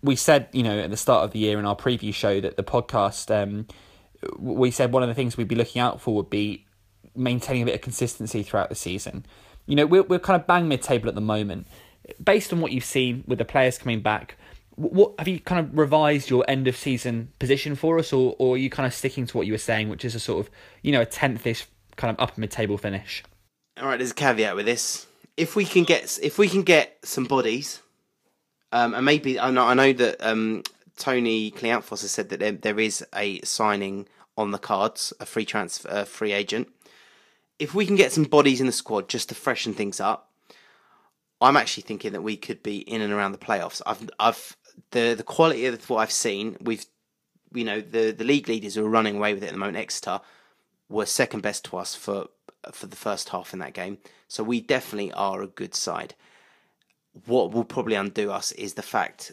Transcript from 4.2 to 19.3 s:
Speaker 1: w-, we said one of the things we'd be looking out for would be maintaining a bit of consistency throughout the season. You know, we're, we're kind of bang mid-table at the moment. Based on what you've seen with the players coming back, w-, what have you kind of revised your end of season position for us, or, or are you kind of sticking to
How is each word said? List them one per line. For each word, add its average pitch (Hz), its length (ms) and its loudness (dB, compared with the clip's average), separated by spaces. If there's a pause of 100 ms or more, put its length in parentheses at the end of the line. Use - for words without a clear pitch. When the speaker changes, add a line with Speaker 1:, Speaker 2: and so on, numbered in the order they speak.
Speaker 1:
w-, - 360 -6
we 127 120 4
said 120 220 0
one 127 100 4
of 123 60 0
the 117 60 -4
things 123 220 -2
we'd 117 120 -2
be 117 80 0
looking 117 260 0
out - 180 0
for 113 140 -2
would 101 160 -2
be 104 340 -2 (500)
maintaining 123 480 -2
a 117 40 0
bit - 80 0
of - 80 -4
consistency 117 600 -4
throughout 101 260 -2
the 120 60 -8
season. 95 520 -8 (400)
You 143 80 0
know, 147 100 6
we're, 185 200 8
we're 185 160 2
kind 180 200 4
of - 60 -12
bang 175 220 4
mid-table 120 400 0
at - 80 -4
the 104 40 -4
moment. 107 460 -2 (560)
Based 208 300 4
on 170 80 2
what 165 120 0
you've 127 120 -2
seen 127 420 0
with 123 120 0
the 113 60 0
players 127 320 4
coming 117 240 -2
back, - 380 -2 (380)
w-, - 180 -4
what 196 240 6
have 160 100 -4
you 185 120 -2
kind 175 260 0
of 143 100 -4
revised 151 540 4
your 123 180 6
end 135 200 2
of 120 80 0
season 120 640 -4
position 139 360 0
for 160 240 2
us, 160 140 0
or, 131 260 4
or 127 160 4
are 127 40 0
you 131 120 0
kind 135 160 -2
of 120 80 -2
sticking 131 320 -4
to - 100 -6